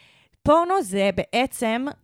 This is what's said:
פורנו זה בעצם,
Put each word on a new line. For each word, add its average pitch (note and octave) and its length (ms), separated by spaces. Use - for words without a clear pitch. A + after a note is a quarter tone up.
פורנו F4 400
זה G3 340
בעצם, A#3+ 680